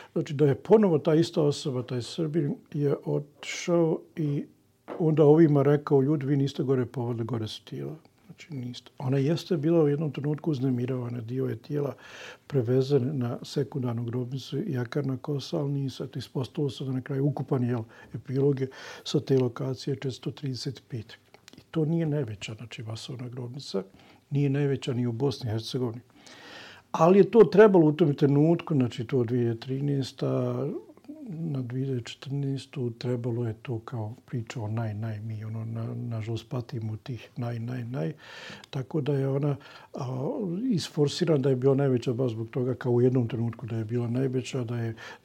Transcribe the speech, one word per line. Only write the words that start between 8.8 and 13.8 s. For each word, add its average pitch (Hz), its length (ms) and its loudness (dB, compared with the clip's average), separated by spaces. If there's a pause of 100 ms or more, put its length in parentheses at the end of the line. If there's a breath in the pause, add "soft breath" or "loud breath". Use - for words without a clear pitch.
Ona 135 200 0
jeste 156 400 0
bila 165 260 4
u 147 40 6
jednom 143 240 0
trenutku 147 400 -2
uznemiravana, 123 720 -2
dio 127 240 -4
je 123 100 -4
tijela 143 400 -6 (520 loud breath)
prevezen 131 720 2
na 120 260 -2
sekundarnu 123 600 -4